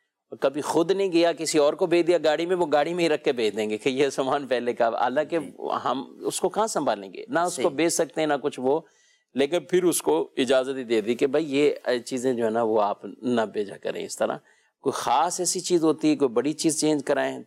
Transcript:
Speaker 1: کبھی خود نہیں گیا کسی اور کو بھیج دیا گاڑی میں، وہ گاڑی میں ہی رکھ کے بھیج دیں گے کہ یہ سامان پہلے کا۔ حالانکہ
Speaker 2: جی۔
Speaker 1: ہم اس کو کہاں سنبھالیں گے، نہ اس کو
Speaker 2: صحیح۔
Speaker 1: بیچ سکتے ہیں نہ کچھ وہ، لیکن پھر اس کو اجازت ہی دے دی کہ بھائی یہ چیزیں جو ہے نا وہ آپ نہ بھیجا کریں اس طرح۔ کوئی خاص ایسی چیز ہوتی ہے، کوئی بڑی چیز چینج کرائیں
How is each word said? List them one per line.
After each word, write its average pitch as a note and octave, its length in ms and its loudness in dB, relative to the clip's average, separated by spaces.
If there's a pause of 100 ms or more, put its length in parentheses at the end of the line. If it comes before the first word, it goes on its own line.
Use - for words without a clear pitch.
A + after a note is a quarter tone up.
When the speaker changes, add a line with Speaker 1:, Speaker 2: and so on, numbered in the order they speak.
(420)
Speaker 1:
کبھی C#3+ 200 0
خود E3 300 0
نہیں G3 200 0
گیا E3+ 220 4
کسی D#3+ 240 -4
اور D3 160 4
کو F3+ 120 -2
بھیج E3+ 220 2
دیا F3 160 4
گاڑی D#3 220 2
میں، F#3 100 0
وہ F3 160 0
گاڑی D3+ 220 2
میں F3 100 -2
ہی E3 60 4
رکھ D3+ 140 0
کے D3+ 80 2
بھیج A2 240 0
دیں G#2+ 140 -2
گے G#2+ 80 -2
کہ C#3+ 120 -2
یہ C3+ 200 2
سامان C#3 380 -2
پہلے A#2+ 260 0
کا۔ A#2 160 2
حالانکہ C#3 500 0
Speaker 2:
جی۔ - 120 -8 (340)
Speaker 1:
ہم C3 400 -6
اس - 160 -4
کو - 80 0
کہاں G#3 180 0
سنبھالیں G#2+ 460 -2
گے، - 140 -14
نہ D3 120 -2
اس F3 160 -2
کو C3 60 -6
Speaker 2:
صحیح۔ D3 140 0
Speaker 1:
بیچ D#3+ 180 2
سکتے D#3+ 280 -2
ہیں D#3 60 2
نہ D3 140 0
کچھ C#3 180 -4
وہ، C3+ 200 2 (540)
لیکن C#3+ 260 0
پھر F3 240 2
اس E3 180 2
کو D3+ 360 0
اجازت C3 400 2
ہی C3 60 -6
دے A2+ 180 2
دی A2+ 140 0
کہ C#3+ 120 2
بھائی C#3+ 280 0
یہ C#3+ 160 4 (340)
چیزیں B2+ 280 -2
جو A#2 120 -2
ہے A2 40 0
نا A#2 140 0
وہ A2 180 2
آپ G2+ 240 -2
نہ A#2 360 -2
بھیجا G#2 360 -4
کریں - 280 -6
اس - 120 -12
طرح۔ A#2+ 200 -2 (440)
کوئی C3 120 -2
خاص D3+ 460 0
ایسی F3 200 -2
چیز E3+ 240 2
ہوتی D#3 280 4
ہے، D3 40 2
کوئی C3+ 140 2
بڑی B2 240 0
چیز D3+ 280 0
چینج D3+ 220 2
کرائیں C3+ 440 -2